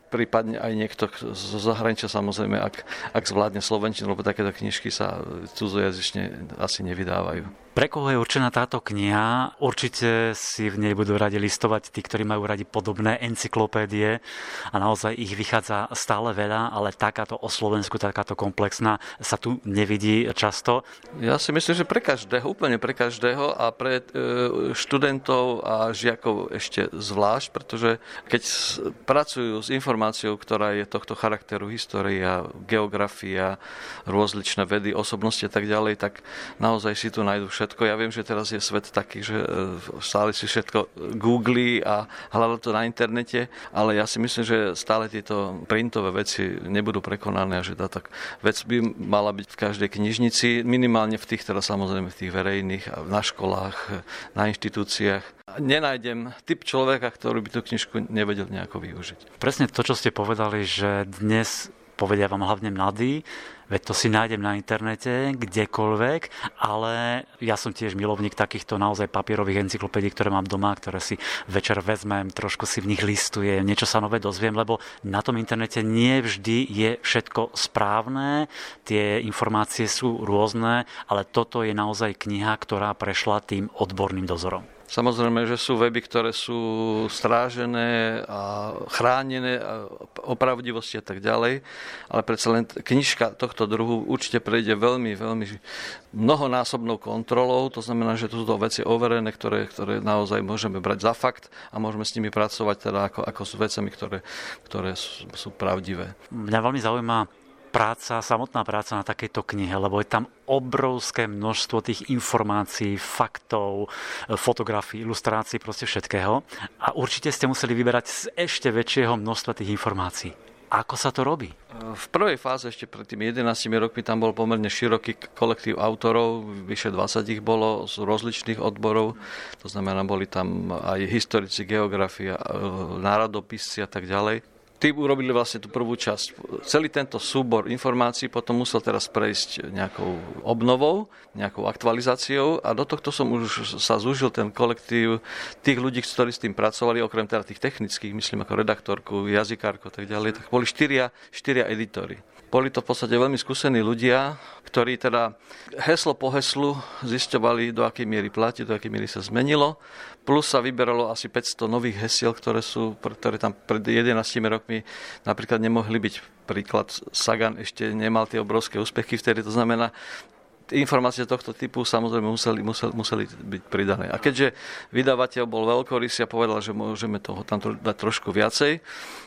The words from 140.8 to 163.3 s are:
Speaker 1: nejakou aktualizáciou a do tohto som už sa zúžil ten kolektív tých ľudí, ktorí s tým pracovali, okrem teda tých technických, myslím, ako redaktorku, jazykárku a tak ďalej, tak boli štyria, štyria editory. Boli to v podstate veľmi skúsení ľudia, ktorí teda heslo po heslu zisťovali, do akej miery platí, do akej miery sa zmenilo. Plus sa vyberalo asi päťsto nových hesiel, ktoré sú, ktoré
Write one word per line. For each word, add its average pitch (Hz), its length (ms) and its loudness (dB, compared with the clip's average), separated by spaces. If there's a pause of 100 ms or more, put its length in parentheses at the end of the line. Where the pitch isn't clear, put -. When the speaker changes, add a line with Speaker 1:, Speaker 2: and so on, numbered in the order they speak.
Speaker 1:
nejakou 101 400 -4
aktualizáciou 127 880 2
a 110 160 0
do 131 80 0
tohto 147 240 -4
som 131 240 0
už 113 480 -2
sa - 240 4
zúžil 131 320 2
ten 104 160 0
kolektív 113 720 2 (400)
tých 131 160 4
ľudí, 123 240 0
ktorí - 240 2
s - 160 -6
tým 107 80 -2
pracovali, 117 480 2
okrem 110 240 0
teda 107 240 -2
tých - 160 -8
technických, 107 560 -4
myslím, 101 240 -4
ako 104 240 0
redaktorku, 101 480 -2 (160)
jazykárku 104 560 0
a - 80 -16
tak 101 160 -10
ďalej, 107 320 -2
tak - 80 -20
boli 123 160 4
štyria, 135 400 2 (240)
štyria 127 400 0
editory. 107 480 -6 (320)
Boli 131 200 4
to 127 120 0
v - 40 -10
podstate 120 280 2
veľmi 131 200 6
skúsení 131 480 2
ľudia, 123 540 2 (260)
ktorí 123 380 2
teda 117 320 2 (540)
heslo 160 280 4
po 131 160 -2
heslu 143 460 0 (260)
zisťovali, 117 720 2
do 117 80 4
akej 117 240 0
miery 107 240 0
platí, 113 320 0
do 110 120 -2
akej 104 160 -6
miery 107 180 -2
sa 104 100 -8
zmenilo. 143 560 2 (480)
Plus 147 240 4
sa 135 160 4
vyberalo 120 480 2
asi 113 180 -6
päťsto 117 400 -2
nových 117 380 0
hesiel, 117 260 2
ktoré 113 300 0
sú, 110 340 -2
ktoré 110 400 -2